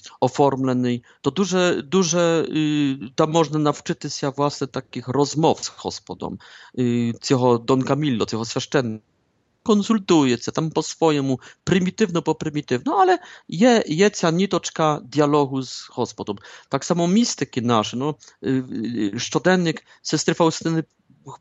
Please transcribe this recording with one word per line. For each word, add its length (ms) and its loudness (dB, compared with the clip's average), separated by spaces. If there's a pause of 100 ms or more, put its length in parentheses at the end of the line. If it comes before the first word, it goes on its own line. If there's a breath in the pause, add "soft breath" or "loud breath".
(200 loud breath)
оформлений. 840 0 (200 soft breath)
To 100 -2
duże, 520 0
duże, 640 2
y, 480 0 (180)
tam 160 0
można 280 2
nawczyć 540 -4
się, 180 -4
własne, 360 -4
takich 400 -10
rozmów 580 2
z 60 -10 (120)
Gospodą, 540 -10 (420 loud breath)
y, 340 0 (140)
tego 300 4
Don 260 2
Camillo, 420 0
tego 200 -4
święczennika. 600 -4 (580)
Konsultuje 760 2
się 140 -8
tam 200 -4
po 120 -2
swojemu, 560 0 (240 loud breath)
prymitywno 580 0
po 140 -2
prymitywno, 680 -4
ale 180 4 (300 loud breath)
je, 380 4
je 220 4
ta 220 0
nitoczka 720 0
dialogu 580 0
z 340 -12
Gospodą. 400 -6 (340 loud breath)
Tak 160 -2
samo 220 0
mistyki 540 0
nasze, 360 2
no, 180 -4 (280 loud breath)
y, 200 0 (520)
y, 40 -6
szczodennik 640 0 (180 soft breath)
sestry 320 -2
Faustyny 480 0 (440)
ch-, 140 -18